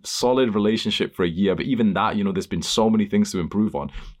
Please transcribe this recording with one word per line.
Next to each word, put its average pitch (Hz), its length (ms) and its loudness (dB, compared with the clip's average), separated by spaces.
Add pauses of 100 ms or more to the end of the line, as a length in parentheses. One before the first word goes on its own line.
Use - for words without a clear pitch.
solid 127 520 0
relationship 107 580 0
for 95 120 -2
a 87 40 0
year, 92 240 2
but 82 120 -2
even 113 280 2
that, 101 220 0
you 104 80 -2
know, 98 80 0
there's 92 160 -4
been 85 140 -4
so 110 280 2
many 110 160 2
things 104 280 0
to 95 60 -2
improve 101 360 -2
on. 71 160 -6 (280)